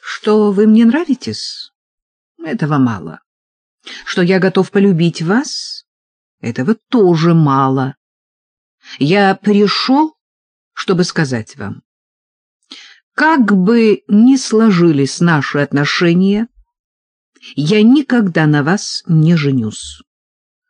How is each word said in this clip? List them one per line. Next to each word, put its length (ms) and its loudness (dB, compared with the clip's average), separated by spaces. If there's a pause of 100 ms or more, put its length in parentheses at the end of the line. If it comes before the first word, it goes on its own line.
что 520 -2
вы 140 2
мне 180 6
нравитесь? 840 -4 (720)
Этого 340 -4
мало. 420 -4 (840)
Что 180 -4
я 160 0
готов 320 0
полюбить 520 0
вас? 640 -6 (560)
Этого 360 -4 (140)
тоже 440 2
мало. 600 0 (1040)
Я 360 2
пришёл, 800 0 (600)
чтобы 300 -2
сказать 520 -6
вам, 260 -14 (1300)
как 420 0
бы 520 2
ни 280 4
сложились 840 0
наши 380 0
отношения, 920 0 (1080)
я 260 0
никогда 640 2
на 160 2
вас 440 -4
не 300 2
женюсь". 680 -4 (680)